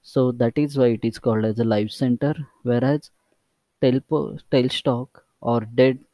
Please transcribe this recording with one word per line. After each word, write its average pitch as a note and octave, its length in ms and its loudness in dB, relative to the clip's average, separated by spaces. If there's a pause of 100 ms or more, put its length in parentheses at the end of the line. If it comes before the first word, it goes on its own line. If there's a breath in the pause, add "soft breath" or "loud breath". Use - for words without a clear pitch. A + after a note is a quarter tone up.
So B2+ 300 0
that A#2+ 260 0
is C#3+ 200 -2
why B2+ 100 4
it A2+ 160 0
is A#2 160 -4
called A2 240 0
as A2 160 -2
a A#2 60 0
live G#2+ 260 0
center, C3+ 420 -2 (300)
whereas B2+ 480 -2 (680)
tail C3 180 2
po-, - 380 -4 (120)
tailstock B2+ 600 0 (320)
or A#2+ 200 0 (140)
dead C3 240 4 (140)